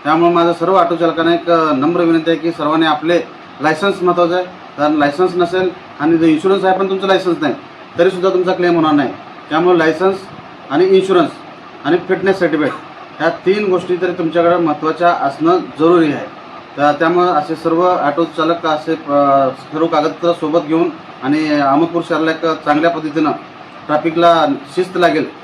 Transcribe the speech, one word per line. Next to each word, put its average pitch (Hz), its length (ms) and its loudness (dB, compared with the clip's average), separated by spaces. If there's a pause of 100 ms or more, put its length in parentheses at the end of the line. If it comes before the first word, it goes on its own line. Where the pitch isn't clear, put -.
त्यामुळे 170 280 4
माझं 170 200 2
सर्व 175 240 0
ऑटो 175 200 2
चालकांना 165 380 0
एक, 165 160 -2
अ, 160 220 4
नम्र 151 280 2
विनंती 165 300 2
आहे 160 80 2
की 165 120 -2
सर्वांनी 160 360 0
आपले 160 340 2 (400)
लायसन्स 165 420 -2
महत्त्वाचं 175 320 2
आहे, 180 100 -2 (340)
कारण 151 140 2
लायसन्स 170 440 0
नसेल 180 520 -2 (120)
आणि 160 160 2
जर 165 100 2
इन्शुरन्स 180 380 2
आहे 185 140 2
पण 190 100 -2
तुमचं 190 180 -2
लायसन्स 180 340 0
नाही 135 140 -2 (440)
तरीसुद्धा 180 300 2
तुमचा 180 240 0
क्लेम 175 220 0
होणार 156 180 2
नाही. 143 160 2 (420)
त्यामुळे 175 280 2
लायसन्स 165 380 2 (540)
आणि 156 140 2
इन्शुरन्स 185 460 2 (540)
आणि 165 140 0 (100)
फिटनेस 185 300 0
सर्टिफिकेट 151 340 0 (460)
ह्या 160 100 0
तीन 190 420 0
गोष्टी 180 320 0
तरी 175 100 -2
तुमच्याकडे 170 440 0
महत्त्वाच्या 160 520 0
असणं 165 500 0
जरुरी 160 540 2
आहे. - 140 -8 (500)
तर 147 160 2
त्यामुळे 175 360 2
असे 156 280 -2
सर्व 165 320 0
ऑटो 165 360 0
चालक 165 420 -2
असे, 156 260 -2
अ, 139 560 2
सर्व 156 380 -4
कागदपत्र 160 460 0
सोबत 160 340 0
घेऊन 165 240 0 (320)
आणि 151 260 0
अहमदपूर 160 600 0
शहराला 160 220 0
एक 160 160 -4
चांगल्या 160 440 0
पद्धतीनं 156 400 -2 (560)
ट्रॅफिकला 160 600 2 (300)
शिस्त 180 200 -4
लागेल 156 280 2 (200)